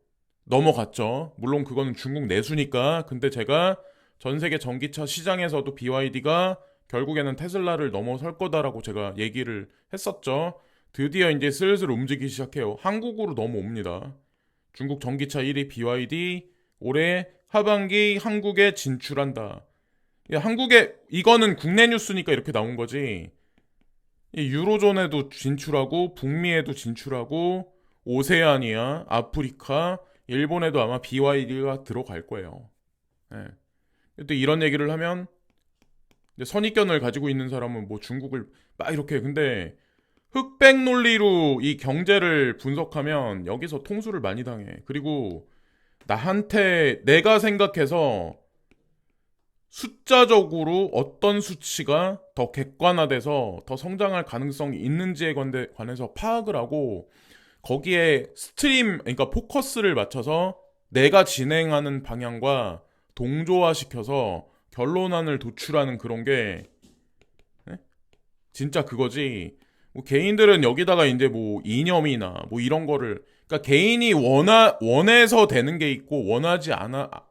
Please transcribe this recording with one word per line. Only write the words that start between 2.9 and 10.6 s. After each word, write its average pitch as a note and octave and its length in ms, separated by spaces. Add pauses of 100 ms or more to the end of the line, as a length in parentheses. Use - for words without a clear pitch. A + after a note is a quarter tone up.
근데 B2+ 220
제가 D3+ 500 (400)
전 C#3 200
세계 D#3 180
전기차 C3+ 480
시장에서도 D#3 680
비와이디가 C3+ 840 (300)
결국에는 C#3 460
테슬라를 E3+ 560
넘어설 B2+ 460
거다라고 D3+ 440
제가 G2+ 360
얘기를 A2 520 (240)
했었죠. F3 640 (320)